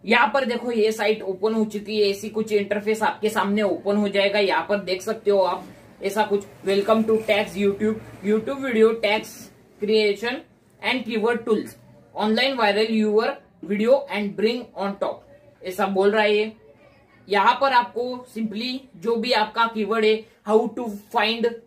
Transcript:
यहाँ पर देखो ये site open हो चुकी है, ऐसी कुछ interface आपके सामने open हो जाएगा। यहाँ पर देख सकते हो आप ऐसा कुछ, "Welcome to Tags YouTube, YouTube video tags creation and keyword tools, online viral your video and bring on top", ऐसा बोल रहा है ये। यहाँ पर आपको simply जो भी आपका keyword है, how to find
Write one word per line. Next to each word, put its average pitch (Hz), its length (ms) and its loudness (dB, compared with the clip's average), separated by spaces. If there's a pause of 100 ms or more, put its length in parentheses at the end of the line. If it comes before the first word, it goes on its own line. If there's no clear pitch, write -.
यहाँ 233 300 4
पर 269 100 2
देखो 240 260 -4
ये 220 220 2
site 214 300 0
open 190 320 -2
हो 220 100 2
चुकी 208 360 -4
है, 202 100 4
ऐसी 202 180 -6
कुछ 214 240 -4
interface 208 500 0
आपके 208 260 0
सामने 208 340 0
open 196 340 0
हो 208 120 2
जाएगा। 202 300 2
यहाँ 165 300 0
पर 208 100 0
देख 185 240 -4
सकते 220 280 -2
हो 202 80 4
आप 180 260 0 (380)
ऐसा 196 220 0
कुछ, 202 180 -2 (240)
"Welcome 202 380 2
to 220 160 2
Tags 208 360 0
YouTube, 208 440 0 (260)
YouTube 220 380 0
video 226 240 4 (160)
tags 208 260 0 (520)
creation 214 540 0 (460)
and 240 240 -4
keyword 226 400 0
tools, 196 260 -2 (440)
online 226 420 0
viral 220 340 2
your 220 380 2 (340)
video 208 320 2 (200)
and 202 240 -4
bring 240 200 0 (180)
on 196 140 -4 (100)
top", - 120 -4 (480)
ऐसा 190 240 -4
बोल 196 240 2
रहा 214 120 2
है 208 140 2
ये। 214 160 -2 (760)
यहाँ 202 320 4
पर 269 120 2
आपको 247 540 -2 (120)
simply 226 400 -6 (180)
जो 226 200 -2
भी 240 160 0
आपका 220 340 2
keyword 220 380 -2
है, 214 120 4 (320)
how 220 120 6 (180)
to 233 100 -6 (280)
find 226 300 0 (200)